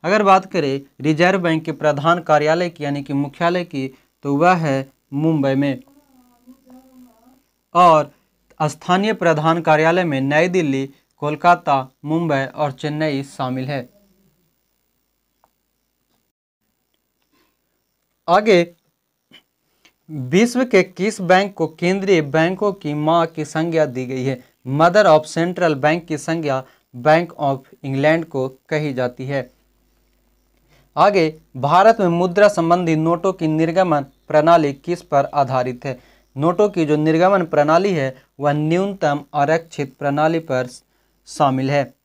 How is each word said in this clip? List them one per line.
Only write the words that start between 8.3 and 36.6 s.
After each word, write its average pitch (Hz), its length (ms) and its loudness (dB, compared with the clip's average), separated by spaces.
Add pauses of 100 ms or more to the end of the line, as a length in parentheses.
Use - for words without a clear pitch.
स्थानीय 185 500 -2
प्रधान 165 480 0
कार्यालय 160 440 2
में 139 160 -2
नई 147 280 0
दिल्ली, 139 420 -2 (260)
कोलकाता, 147 760 0 (120)
मुंबई 147 400 -2
और 143 280 -6
चेन्नई 147 500 -6
शामिल 131 460 -8
है। 131 200 -8 (4000)
आगे, 180 460 4 (1400)
विश्व 185 540 0
के 190 180 2
किस 196 380 -6
बैंक 185 340 2
को 160 120 -2
केंद्रीय 185 560 0
बैंकों 175 500 -2
की 151 220 -10
मां 160 320 0
की 156 180 -10
संज्ञा 160 420 -2
दी 127 200 -8
गई 127 180 -6
है? 131 200 -6 (240)
Mother 170 380 4
of 156 180 6
Central 175 500 -2
Bank 151 320 0
की 156 120 -6
संज्ञा 147 460 -4 (320)
Bank 156 300 2 (160)
of 139 160 -2 (280)
England 151 380 0
को 135 240 -6
कही 151 460 -8
जाती 127 320 -6
है। 139 240 -8 (1500)
आगे, 165 440 2 (160)
भारत 180 440 4
में 185 80 2
मुद्रा 175 400 2
संबंधी 170 480 0
नोटों 170 360 0
की 170 140 -6
निर्गमन 160 560 0
प्रणाली 151 680 2
किस 170 300 -8
पर 139 220 0
आधारित 127 600 -2
है? - 340 -12 (180)
नोटों 175 320 2